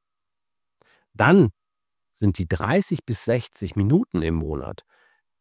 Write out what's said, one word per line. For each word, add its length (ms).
dann 360
sind 240
die 100
dreißig 560
bis 220
sechzig 500
Minuten 460
im 140
Monat 480